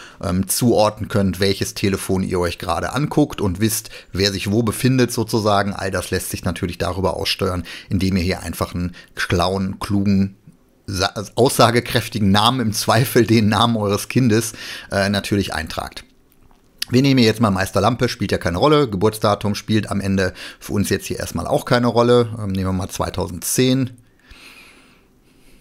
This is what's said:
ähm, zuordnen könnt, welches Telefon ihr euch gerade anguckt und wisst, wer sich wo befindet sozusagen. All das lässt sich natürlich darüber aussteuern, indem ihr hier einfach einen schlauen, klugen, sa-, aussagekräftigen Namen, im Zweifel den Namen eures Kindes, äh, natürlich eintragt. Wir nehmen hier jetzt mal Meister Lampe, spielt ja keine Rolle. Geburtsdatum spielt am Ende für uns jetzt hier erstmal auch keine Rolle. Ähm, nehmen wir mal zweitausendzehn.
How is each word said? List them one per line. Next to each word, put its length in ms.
ähm, 240
zuordnen 600
könnt, 300
welches 340
Telefon 480
ihr 180
euch 200
gerade 340
anguckt 480
und 180
wisst, 300
wer 200
sich 200
wo 100
befindet 500
sozusagen. 600
All 160
das 220
lässt 180
sich 140
natürlich 340
darüber 400
aussteuern, 460
indem 260
ihr 60
hier 220
einfach 320
einen 200
schlauen, 640
klugen, 560
sa-, 260
aussagekräftigen 960
Namen, 300
im 140
Zweifel 520
den 240
Namen 260
eures 320
Kindes, 460
äh, 180
natürlich 460
eintragt. 480
Wir 100
nehmen 160
hier 100
jetzt 140
mal 80
Meister 320
Lampe, 260
spielt 240
ja 60
keine 220
Rolle. 280
Geburtsdatum 680
spielt 340
am 100
Ende 360
für 140
uns 160
jetzt 180
hier 100
erstmal 300
auch 180
keine 220
Rolle. 500
Ähm, 140
nehmen 180
wir 40
mal 160
zweitausendzehn. 1080